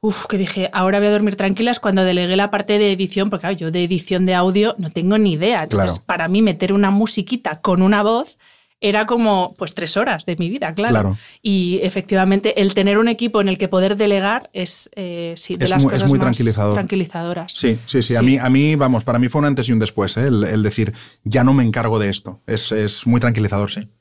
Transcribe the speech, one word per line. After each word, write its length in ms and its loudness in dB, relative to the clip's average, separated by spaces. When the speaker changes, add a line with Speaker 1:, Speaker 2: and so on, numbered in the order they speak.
Speaker 1:
uf, 260 -2
que 120 -2
dije, 340 -2
"Ahora 280 2
voy 80 2
a 40 4
dormir 240 0
tranquila", 360 0
es 80 -4
cuando 240 2
delegué 320 0
la 140 2
parte 280 0
de 140 4
edición, 380 -2
porque 120 -6
claro, 140 -4
yo 140 -6
de 140 0
edición 420 0
de 80 2
audio 440 2
no 120 -6
tengo 280 0
ni 140 4
idea. 320 0
Entonces, 280 0
Speaker 2:
Claro. 140 -8
Speaker 1:
para 220 -2
mí 120 2
meter 320 2
una 180 2
musiquita 720 -2
con 220 0
una 200 4
voz 360 -2
era 240 0
como, 500 0
pues, 180 -8
tres 220 -6
horas 300 -2
de 100 -4
mi 140 -4
vida, 240 -6
claro. 180 -2
Speaker 2:
Claro. 260 0
Speaker 1:
Y 420 0
efectivamente, 760 0
el 140 0
tener 240 2
un 100 2
equipo 320 -2
en 80 0
el 80 -2
que 120 -4
poder 280 2
delegar 560 0
es, 440 -8
eh, 400 -10
sí, 200 -8
de 80 -2
Speaker 2:
Es 60 0
Speaker 1:
las 140 2
Speaker 2:
muy, 100 2
es 60 0
Speaker 1:
cosas 100 2
Speaker 2:
muy 80 2
Speaker 1:
más 80 0
Speaker 2:
tranquilizador. 480 0
Speaker 1:
tranquilizadoras. 800 -4
Speaker 2:
Sí, 320 0
sí, 160 0
sí. 140 0
A 40 2
Speaker 1:
Sí. 60 4
Speaker 2:
mí, 120 4
a 120 0
mí, 260 4
vamos, 280 2
para 140 0
mí 100 2
fue 100 -2
un 80 2
antes 220 0
y 40 2
un 60 2
después, 380 -2
¿eh? 100 0
El, 180 2
el 180 0
decir, 300 -2
"Ya 200 2
no 100 4
me 80 4
encargo 360 0
de 120 0
esto". 360 -10
Es, 260 -4
es 340 -2
muy 140 2
tranquilizador, 500 0
sí. 180 -10